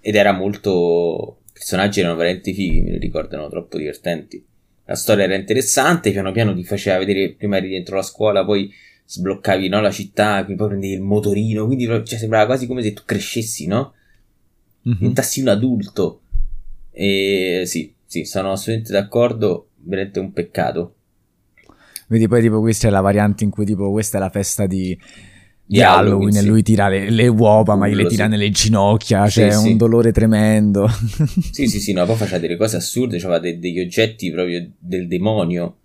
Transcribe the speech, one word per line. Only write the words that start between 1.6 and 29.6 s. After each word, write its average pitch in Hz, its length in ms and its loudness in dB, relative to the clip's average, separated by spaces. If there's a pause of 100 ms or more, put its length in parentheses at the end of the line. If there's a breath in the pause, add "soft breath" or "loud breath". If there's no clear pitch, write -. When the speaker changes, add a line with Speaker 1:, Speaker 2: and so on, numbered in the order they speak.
Speaker 1:
erano 85 160 0
veramente 90 360 -2
fighi, 87 280 2
me 85 120 0
li 85 60 -4
ricordano 80 500 -8
troppo 82 280 -10
divertenti. 78 680 -8 (440)
La - 80 -6
storia 101 300 2
era 95 120 0
interessante, 135 760 0
piano 95 220 -4
piano 104 220 0
ti 90 100 -6
faceva 98 340 -2
vedere, 95 340 -2
prima 101 260 -4
eri 92 120 -4
dentro 92 260 -8
la 95 60 -2
scuola, 101 420 0
poi 101 280 -2 (320 loud breath)
sbloccavi, 95 640 -2
no, 101 120 0
la 104 100 2
città, 101 540 -2
quindi 95 120 -8
poi 104 120 -2
prendevi 98 260 -4
il 92 60 -6
motorino, 104 680 0
quindi, 123 200 0
cioè, 113 320 -4
sembrava 110 280 2
quasi 127 200 -2
come 127 160 -6
se 104 100 -2
tu - 120 -16
crescessi, 107 640 -6
no? 113 260 -2 (920)
Speaker 2:
Mhm. 120 160 -2
Speaker 1:
Diventassi 123 440 -2
un 131 60 0
adulto. 104 720 -2 (720)
E 98 760 0
sì, 82 260 -8 (120)
sì, 80 200 -8
sono 95 280 -4
assolutamente 113 400 -4
d'accordo, 107 840 0
veramente 95 440 -6
un 95 120 -8
peccato. 87 640 -4 (1120 loud breath)
Speaker 2:
Vedi, 113 200 2
poi 120 120 4
tipo 110 200 2
questa 113 260 0
è 107 40 4
la 98 100 4
variante 101 420 2
in 104 80 0
cui 104 140 -4
tipo 98 260 -2
questa 104 280 -2
è - 20 -2
la 95 100 -4
festa 101 360 -4
di, 92 220 -2
Speaker 1:
Di 90 120 -6 (640 soft breath)
Speaker 2:
di 95 180 4
Speaker 1:
Halloween, 98 240 6
Speaker 2:
Halloween 101 300 4
e 101 40 4
Speaker 1:
sì. 101 60 2
Speaker 2:
lui 107 160 4
tira 101 260 2
le, 98 220 0
le 113 160 4
uova, 107 480 6
ma 101 120 2
Speaker 1:
Quello 104 160 2
Speaker 2:
le - 60 2
tira 104 160 0
Speaker 1:
sì. 107 60 2
Speaker 2:
nelle 104 200 0
ginocchia, 104 760 2
Speaker 1:
Sì, 104 140 2
Speaker 2:
cioè, 104 100 6
Speaker 1:
sì. 107 200 4